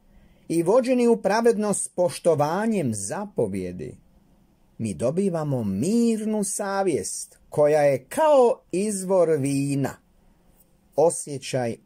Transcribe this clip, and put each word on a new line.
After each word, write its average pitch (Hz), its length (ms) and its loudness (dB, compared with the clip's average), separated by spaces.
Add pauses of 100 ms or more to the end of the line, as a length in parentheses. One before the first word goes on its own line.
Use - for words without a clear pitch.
(480)
i 165 160 0
vođeni 240 440 2
u 226 140 2
pravednost 208 720 0
poštovanjem 170 960 0
zapovjedi, 98 1040 -6 (800)
mi 110 160 -6
dobivamo 151 720 -2
mirnu 214 800 0
savjest 196 960 -4 (100)
koja 147 320 4
je 139 240 2
kao 285 560 4 (100)
izvor 190 580 0
vina, 139 680 -2 (1000)
osjećaj 139 800 -2 (100)